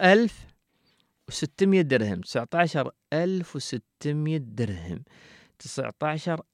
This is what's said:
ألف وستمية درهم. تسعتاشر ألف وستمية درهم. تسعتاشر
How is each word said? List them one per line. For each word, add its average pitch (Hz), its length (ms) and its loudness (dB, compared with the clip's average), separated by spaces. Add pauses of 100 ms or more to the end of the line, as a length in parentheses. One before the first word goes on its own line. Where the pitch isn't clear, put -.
ألف 202 440 4 (840)
وستمية 190 540 2
درهم. 110 400 0
تسعتاشر 147 720 0 (220)
ألف 180 420 -2
وستمية 147 840 -4
درهم. 107 640 -6 (560)
تسعتاشر 151 840 -6 (120)